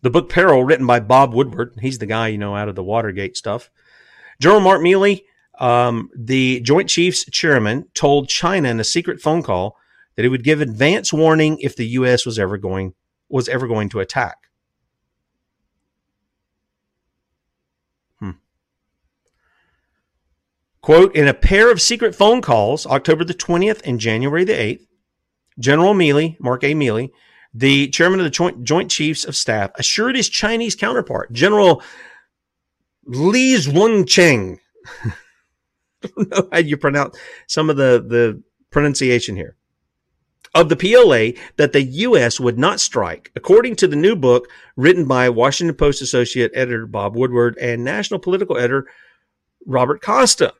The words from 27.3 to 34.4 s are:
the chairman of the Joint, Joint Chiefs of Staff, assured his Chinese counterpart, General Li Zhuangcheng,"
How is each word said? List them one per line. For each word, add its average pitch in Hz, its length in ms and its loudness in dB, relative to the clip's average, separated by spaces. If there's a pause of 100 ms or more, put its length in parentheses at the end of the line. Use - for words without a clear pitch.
the 139 380 2
chairman 180 300 -4
of 180 60 -2
the 151 40 -2
Joint, 135 340 -6
Joint 170 280 -2
Chiefs 156 340 -4
of - 100 -12
Staff, 107 380 -4
assured 233 420 -4
his 254 140 -2
Chinese 226 460 -4
counterpart, 202 580 -4
General 185 480 4 (1200)
Li 208 500 0
Zhuangcheng," 170 1040 2 (200)